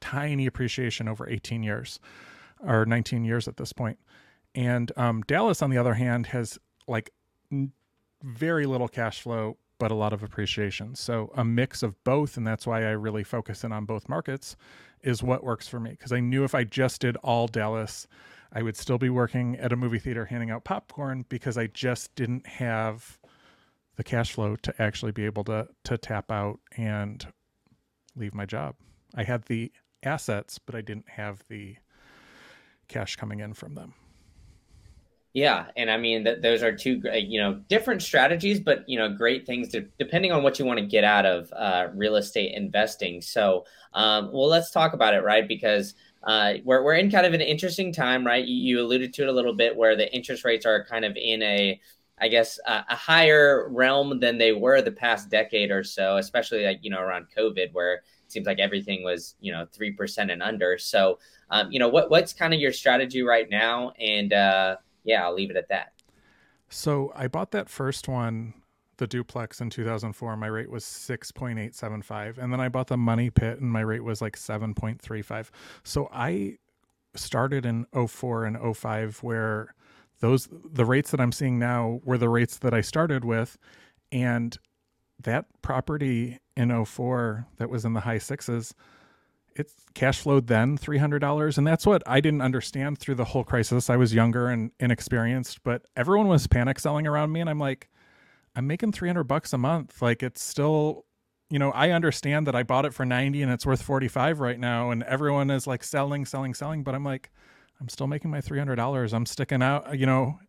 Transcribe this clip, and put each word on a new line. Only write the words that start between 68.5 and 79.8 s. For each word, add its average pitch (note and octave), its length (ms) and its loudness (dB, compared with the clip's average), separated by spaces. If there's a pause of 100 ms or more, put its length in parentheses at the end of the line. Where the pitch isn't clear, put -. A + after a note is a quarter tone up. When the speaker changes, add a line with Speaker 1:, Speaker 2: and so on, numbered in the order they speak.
Speaker 1:
the B2 100 -2
duplex, A#2+ 540 -8
in A#2 80 -4
two A2+ 160 -6
thousand A2 280 -4
four. A2+ 220 -8
My G#2+ 120 -6
rate A2 220 -6
was A2+ 140 -10
six - 480 -10
point A#2+ 280 -8
eight A2 160 -8
seven G#2+ 260 -8
five. A2 380 -10
And B2 120 -4
then B2+ 80 -2
I C3 80 0
bought B2+ 200 -2
the B2 100 0
money A#2 320 2
pit, A#2 300 2
and B2 120 -2
my A2 100 0
rate A2 220 -2
was, A2+ 180 -4
like, G#2+ 140 -6
seven G#2+ 380 -6
point A2 260 -6
three A2 220 -8
five. A2 280 -10 (340)
So - 280 -4
I F3+ 460 -4 (580)
started C3+ 500 -2
in A#2 280 -2
oh A#2+ 140 0
four A#2 360 -4
and A2 140 -4
oh A2+ 160 -2
five, A2 500 -4
where A2 520 -2 (440)